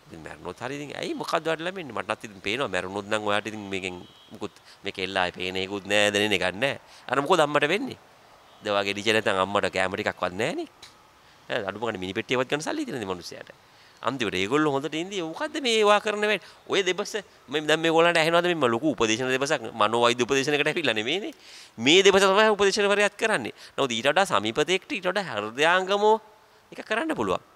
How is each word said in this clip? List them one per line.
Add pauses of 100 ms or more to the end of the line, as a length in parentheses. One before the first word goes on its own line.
ඉතින්
මැරුණොත්
හරි
ඉතින්
ඇයි
මොකද්ද
ඔයාට
ලැබෙන්නේ?
මටත්
ඉතින්
පේනවා
මැරුණොත්
නම්
ඔයාට
ඉතින්
මේකෙන් (260)
මුකුත් (280)
මේක
එල්ල
ආයේ
පේන
එකකුත්
නෑ,
දැනෙන
එකක්
නෑ. (260)
අර
මොකද
අම්මට
වෙන්නේ? (640)
දැන්
ඔයාගේ
ඩිජේ
නැත්නම්
අම්මට
කෑම
ටිකක්වත්
නෑනේ. (800)
ඈ
අඩුම
ගානේ
මිනි
පෙට්ටියවත්
ගන්න
සල්ලි
තියෙනද
මේ
මිනිස්සයාට? (440)
අන්තිමට
ඒගොල්ලෝ
හොඳට
ඉඳී
මොකද්ද
මේ
ඔයා
කරන
වැඩ? (220)
ඔය
දෙබස (300)
මේ
දැන්
මේගොල්ලන්ට
ඇහෙනවද
මේ
ලොකු
උපදේශන
දෙබසක්?
මනෝවෛද්‍ය
උපදේශනයකට
ඇවිල්ලා
නෙමෙයිනේ. (460)
මේ
දෙබස
තමයි
උපදේශනවරයාත්
කරන්නේ. (160)
නමුත්
ඊට
වඩා
සමීපතෙක්ට
ඊට
වඩා
හෘදයාංගමෝ (560)
එක
කරන්න
පුළුවන්.